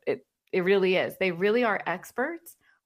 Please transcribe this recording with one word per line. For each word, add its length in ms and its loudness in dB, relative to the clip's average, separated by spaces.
it, 200 -2
it 120 0
really 320 4
is. 240 0
They 120 0
really 320 0
are 240 0
experts 680 -6